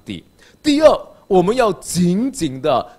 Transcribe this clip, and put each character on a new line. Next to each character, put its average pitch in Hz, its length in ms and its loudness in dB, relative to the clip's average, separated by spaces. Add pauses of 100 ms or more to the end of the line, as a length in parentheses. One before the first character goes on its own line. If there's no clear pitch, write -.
帝； 90 180 -12 (400)
第 302 200 0
二， - 240 4 (200)
我 180 160 4
们 208 140 0
要 233 160 0
紧 180 580 -2
紧 135 320 -8
地 139 240 0 (120)